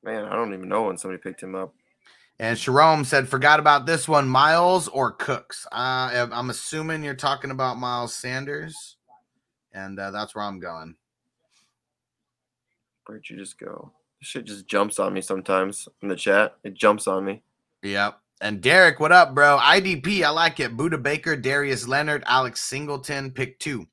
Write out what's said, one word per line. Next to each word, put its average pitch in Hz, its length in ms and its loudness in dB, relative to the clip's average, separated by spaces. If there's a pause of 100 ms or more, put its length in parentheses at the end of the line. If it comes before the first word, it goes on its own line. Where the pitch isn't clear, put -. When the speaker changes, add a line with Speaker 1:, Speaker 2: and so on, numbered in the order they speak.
Speaker 1:
Man, 110 220 -8
I 98 100 -6
don't 110 180 -4
even 92 140 -14
know 107 160 0
when 95 120 -4
somebody 92 240 -10
picked - 220 -14
him 95 140 -12
up. 95 180 -10 (640)
Speaker 2:
And 113 180 -2
Jerome 147 480 4
said, 131 240 0
"Forgot 147 300 4
about 147 260 4
this 160 240 -2
one. 143 200 4
Miles 160 580 4
or 127 240 -2
Cooks?" - 640 -8
Uh, - 20 -16 (400)
I'm, 120 180 0
I'm 123 180 -6
assuming 156 520 -8
you're 143 120 -8
talking 139 360 -4
about 131 280 -4
Miles 123 360 -6
Sanders, 143 840 -10 (760)
and, 95 260 -14
uh, 98 140 -8
that's 104 240 -8
where 104 80 -6
I'm 98 160 -8
going. 82 340 -14 (2000)
Speaker 1:
Where'd 110 220 -20
you - 80 -18
just 98 220 -16
go? - 320 -16 (300)
This - 80 -18
shit 123 160 -12
just 104 220 -16
jumps 101 320 -2
on 98 160 -2
me 95 80 -6
sometimes 95 680 -4 (140)
in 101 60 -8
the 95 60 -2
chat. 101 480 2
It 98 120 -14
jumps 104 340 2
on 95 160 -2
me. 98 160 -8 (420)
Speaker 2:
Yep. 101 360 -4 (240)
And 104 180 -6
Derek, 156 400 6
what 156 120 4
up, 165 220 8
bro? 143 220 6
I 147 240 6
D 185 160 -2
P, 175 280 -2
I 147 40 4
like 160 320 0
it. 117 160 -4
Buda 156 220 -2
Baker, 151 400 -2
Darius 131 500 -2
Leonard, 147 380 -2
Alex 127 340 0
Singleton, 139 680 -8
pick 131 280 -8
two. 127 340 -8